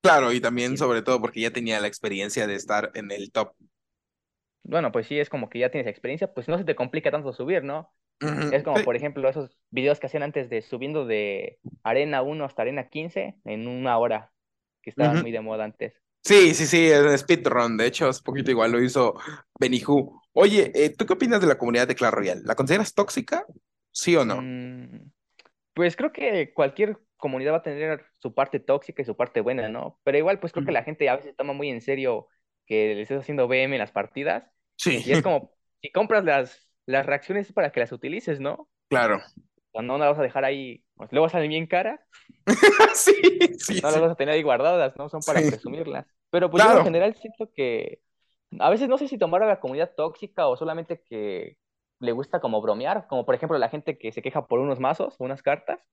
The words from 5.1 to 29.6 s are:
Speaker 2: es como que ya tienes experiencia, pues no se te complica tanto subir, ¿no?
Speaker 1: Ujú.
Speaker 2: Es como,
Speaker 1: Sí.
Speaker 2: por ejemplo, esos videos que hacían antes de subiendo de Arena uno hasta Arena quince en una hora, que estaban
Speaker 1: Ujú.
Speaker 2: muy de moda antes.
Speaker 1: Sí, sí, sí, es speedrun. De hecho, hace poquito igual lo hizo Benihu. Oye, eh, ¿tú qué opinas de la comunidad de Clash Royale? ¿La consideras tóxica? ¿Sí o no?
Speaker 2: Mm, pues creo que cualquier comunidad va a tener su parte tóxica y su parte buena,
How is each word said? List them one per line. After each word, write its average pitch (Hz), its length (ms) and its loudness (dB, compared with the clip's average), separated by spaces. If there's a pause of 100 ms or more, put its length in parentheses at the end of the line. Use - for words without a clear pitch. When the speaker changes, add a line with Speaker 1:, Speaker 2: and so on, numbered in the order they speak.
Speaker 2:
es 147 100 -2
como 123 200 -8
que 117 100 -12
ya 123 120 0
tienes 123 180 -6
experiencia, 151 440 -8
pues 117 140 -10
no 165 100 -2
se 196 60 -6
te 156 120 -4
complica 139 360 -4
tanto 143 220 -6
subir, 151 300 -4
¿no? 147 300 -12 (300)
Speaker 1:
Ujú. 151 260 -4
Speaker 2:
Es 143 140 0
como, 160 200 0
Speaker 1:
Sí. - 0 -
Speaker 2:
por 123 120 -2
ejemplo, 139 340 -4
esos 135 280 -8 (140)
videos 143 280 0
que 135 80 -8
hacían 147 160 -4
antes 143 260 -6
de 113 120 -4
subiendo 139 440 -6
de 104 540 -4 (240)
Arena 135 400 0
uno 147 220 -6
hasta 127 180 -6
Arena 131 260 -6
quince 170 560 -8
en 110 220 -10
una 123 320 -2
hora, 117 340 -2 (480)
que - 100 -16
estaban 151 260 0
Speaker 1:
Ujú. 170 40 0
Speaker 2:
muy 117 100 -6
de 113 100 -6
moda 110 240 -6
antes. - 300 -10 (280)
Speaker 1:
Sí, 190 320 10
sí, 156 120 0
sí, 165 220 6
es 143 320 8
speedrun. 123 560 2
De 113 100 2
hecho, 135 200 0
hace 131 160 -2
poquito 131 280 -4
igual 117 200 4
lo 120 100 2
hizo 123 340 2 (440)
Benihu. 131 640 0 (120)
Oye, 202 420 6
eh, 147 200 4
¿tú 226 100 0
qué 359 80 2
opinas 233 280 2
de 185 60 4
la 139 100 6
comunidad 120 300 2
de 127 80 -2
Clash 117 180 2
Royale? 92 320 -2
¿La 113 100 -2
consideras 160 380 0
tóxica? 269 520 -2 (460)
¿Sí - 240 0
o 147 100 4
no? 113 240 -4
Speaker 2:
Mm, 123 600 -14 (640)
pues 170 240 0
creo 302 160 -2
que 202 400 -2
cualquier 196 460 0 (180)
comunidad 135 360 -4
va 160 60 0
a - 40 -8
tener 151 420 -6 (140)
su 127 160 -10
parte 139 260 -2
tóxica - 400 -4
y 123 40 -4
su 113 120 -8
parte 120 240 -2
buena, 117 280 -4